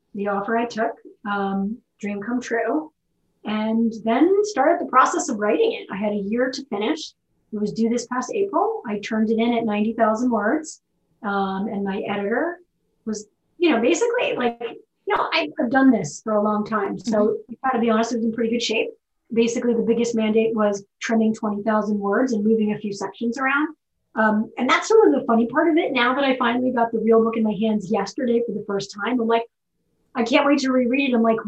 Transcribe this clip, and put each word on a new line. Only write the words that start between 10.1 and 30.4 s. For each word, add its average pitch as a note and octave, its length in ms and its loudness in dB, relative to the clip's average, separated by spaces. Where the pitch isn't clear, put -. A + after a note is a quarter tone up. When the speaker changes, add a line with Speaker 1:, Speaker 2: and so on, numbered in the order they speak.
Speaker 1:
words. A#3 520 -2
Um, G3 460 -4
and G3+ 160 -6
my G3 240 -4
editor A3+ 520 -4
was, G#3+ 200 -8
you E4 120 4
know, A3+ 100 2
basically, A#4 560 0
like, A#3+ 240 -2
you - 540 -8
know, - 180 0
I, D#4+ 260 -2
I've B3+ 120 0
done C4+ 200 6
this G3+ 320 0
for A3 120 -2
a G#3 80 2
long G#3 220 0
time. G#3 340 -2
So A3 200 0
Speaker 2:
Mm-hmm. - 340 0
Speaker 1:
you A3 120 -12
gotta B3+ 140 0
be A3+ 120 2
honest, A3+ 220 2
it A#3+ 40 -2
was A3 80 -2
in A3+ 80 0
pretty A3+ 180 -2
good A#3 120 0
shape. - 280 -2
Basically, A#3 420 2
the G#3 80 0
biggest A3+ 320 0
mandate A3 400 2
was G#3 300 0
trimming A3 360 0
twenty G3+ 280 -4
thousand G#3+ 360 0
words G#3+ 340 0
and G#3 120 0
moving G#3+ 300 2
a G#3 40 -6
few G3+ 140 -8
sections A#3 460 -6
around. C#4 360 0
Um, A3 420 2
and B3+ 100 0
that's E4+ 200 0
sort A4 180 8
of C#4+ 140 4
the - 60 -4
funny A#3 200 2
part E4 240 2
of D4+ 60 4
it. - 160 0
Now B3 220 2
that C#4 100 0
I B3+ 120 2
finally B3 360 0
got A#3 200 0
the A3 60 -2
real A3+ 240 6
book A3+ 140 -2
in A3+ 80 0
my G#3+ 160 0
hands G#3+ 300 0
yesterday A#3 540 0
for G3+ 80 -6
the G3 140 -8
first G3+ 280 -6
time, A3+ 260 -4
I'm A3+ 80 0
like, A#3 160 2
I B3 100 -2
can't C#4 200 4